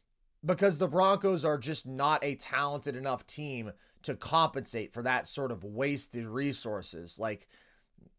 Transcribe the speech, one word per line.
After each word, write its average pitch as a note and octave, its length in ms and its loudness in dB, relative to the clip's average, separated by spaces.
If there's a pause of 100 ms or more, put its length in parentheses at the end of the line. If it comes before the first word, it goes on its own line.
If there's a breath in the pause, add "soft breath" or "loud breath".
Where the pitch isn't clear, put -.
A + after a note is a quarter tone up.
(440 soft breath)
because F3+ 340 4
the F#3 100 2
Broncos F#3+ 580 4
are D3+ 120 4
just C#3+ 280 -6
not C#3 380 2
a C#3+ 120 -2
talented C#3+ 600 -2
enough C3 300 -4
team B2+ 460 -8 (320 soft breath)
to C#3+ 100 -4
compensate B2 800 0
for A#2+ 80 -6
that B2 260 2
sort C3+ 240 -4
of F#2+ 120 -6
wasted A#2+ 640 -4
resources. G#2+ 880 -6
Like, G#2+ 300 -6 (720 soft breath)